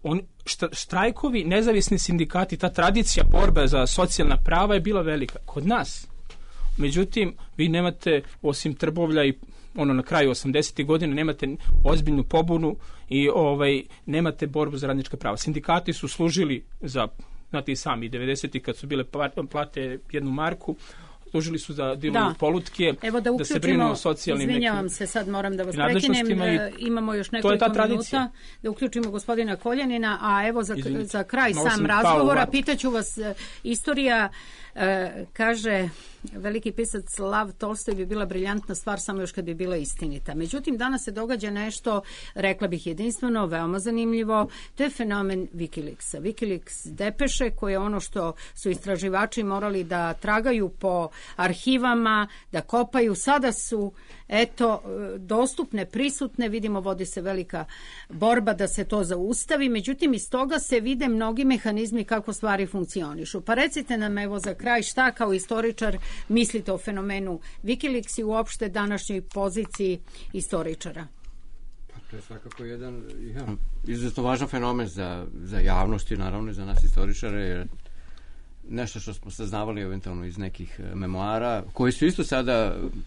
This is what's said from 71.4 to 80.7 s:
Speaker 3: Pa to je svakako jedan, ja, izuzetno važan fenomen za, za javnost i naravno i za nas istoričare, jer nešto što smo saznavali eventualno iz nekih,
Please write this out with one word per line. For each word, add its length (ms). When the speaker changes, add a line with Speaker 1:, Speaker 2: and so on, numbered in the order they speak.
Speaker 3:
Pa 120
to 60
je 60
svakako 440
jedan, 380
ja, 100
izuzetno 360
važan 240
fenomen 400
za, 460
za 260
javnost 520
i 60
naravno 340
i 20
za 120
nas 180
istoričare, 560
jer 280
nešto 300
što 140
smo 180
saznavali 500
eventualno 440
iz 120
nekih, 420